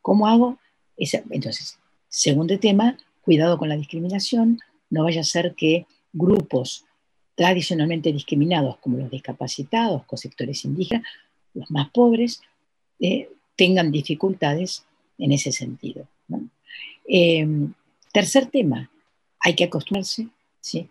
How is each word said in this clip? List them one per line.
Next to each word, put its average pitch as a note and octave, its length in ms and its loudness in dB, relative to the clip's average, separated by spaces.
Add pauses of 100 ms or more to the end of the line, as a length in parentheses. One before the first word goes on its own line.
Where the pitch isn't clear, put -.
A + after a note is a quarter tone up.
¿Cómo G#3 260 4
hago? A#3+ 300 4 (400)
Esa, - 340 -4
entonces, - 460 -8 (300)
segundo E3 520 0
tema, G#3+ 380 4 (240)
cuidado E3 360 4
con D#3 100 -4
la D3+ 80 -2
discriminación, G3 840 -2 (300)
no D#3 140 0
vaya E3 180 0
a C#3+ 40 -4
ser F3 300 -2
que E3 300 0 (280)
grupos E3 720 0 (500)
tradicionalmente E3 800 2
discriminados D3 640 0
como B2 200 -4
los C3 140 -8
discapacitados, C#3+ 920 -4
con C3 120 -10
sectores C3 460 -10
indígenas, F3+ 400 -4 (500)
los - 160 -12
más C#3+ 200 -4
pobres, A#3+ 520 2 (580)
eh, F#3+ 300 -2 (280)
tengan F3+ 340 4
dificultades D#3+ 960 -2 (320)
en C#3+ 160 0
ese C#3 180 -2
sentido, - 560 -10 (220)
¿no? - 180 -8 (600)
Eh, E3 380 4 (680)
tercer B3 340 4
tema, C3 420 0 (500)
hay E3+ 160 2
que F3 100 2
acostumbrarse, G3 640 -6 (320)
¿sí? - 300 -10